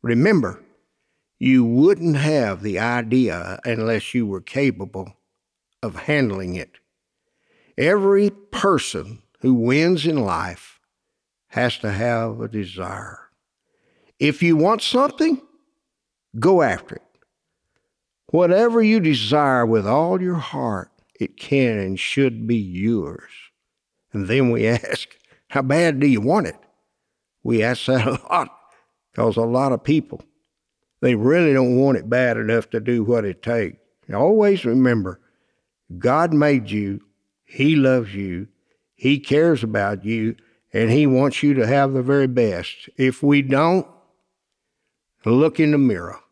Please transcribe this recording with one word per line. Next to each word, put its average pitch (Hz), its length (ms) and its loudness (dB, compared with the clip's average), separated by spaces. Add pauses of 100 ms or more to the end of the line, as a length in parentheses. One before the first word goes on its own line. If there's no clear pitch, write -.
Remember, 120 600 0 (760)
you 127 260 4
wouldn't 160 520 2
have 135 440 0
the 98 180 -4
idea 113 880 -2
unless 113 480 -4
you 120 120 -2
were 98 160 -6
capable 98 760 -6 (640)
of 98 140 -8
handling 95 600 -4
it. - 220 -12 (1000)
Every 196 520 2
person 123 920 -4 (200)
who 127 120 4
wins 147 520 0
in 160 120 0
life 90 600 -6 (680)
has 120 320 -4
to 107 120 -6
have 113 480 -4
a 113 80 -8
desire. 95 800 -12 (920)
If 147 240 0
you 165 140 4
want 208 240 2
something, 285 600 0 (960)
go 170 240 4
after - 340 -4
it. - 60 -20 (1300)
Whatever 208 520 4
you 214 160 4
desire 135 680 2
with 110 220 2
all 165 340 0
your 180 140 -2
heart, 123 560 -6 (280)
it - 180 -8
can 123 420 0
and 95 180 -6
should 117 480 -2
be 117 120 0
yours. 95 720 -4 (800)
And 101 160 -6
then 123 240 2
we 113 160 0
<laughs> - 0 -
ask, - 400 -4 (400)
"How 139 140 -2
bad 143 400 0
do 147 40 2
you 127 140 4
want 151 280 0
it?" 78 100 -10 (840)
We 117 200 0
ask 120 220 -2
that 131 200 2
a - 240 -2
lot, - 260 -2 (580)
'cause 117 240 0
a 113 40 0
lot 127 300 0
of 120 140 -4
people, - 360 -2 (760)
they 127 160 2
really 147 380 2
don't 127 240 2
want 135 200 2
it 107 120 -8
bad 120 260 0
enough 113 360 -2
to 113 100 -4
do 117 240 0
what 117 180 0
it 95 180 -8
takes. 113 360 -4 (360)
Always 196 520 2
remember, 117 560 0 (760)
God 151 360 0
made 147 360 2
you, 101 300 -4 (460)
He 151 300 0
loves 131 380 2
you, 98 360 -8 (460)
He 139 220 0
cares 147 460 2
about 104 400 -4
you, 110 320 -4 (380)
and 110 180 0
He 147 160 4
wants 131 340 2
you 143 120 2
to 127 120 2
have 135 280 2
the 131 100 -2
very 139 240 2
best. 110 680 -2
If 131 260 0
we 143 180 4
don't, 151 460 0 (1400)
look 143 340 2
in 151 120 4
the 147 60 2
mirror. 92 420 -2 (120)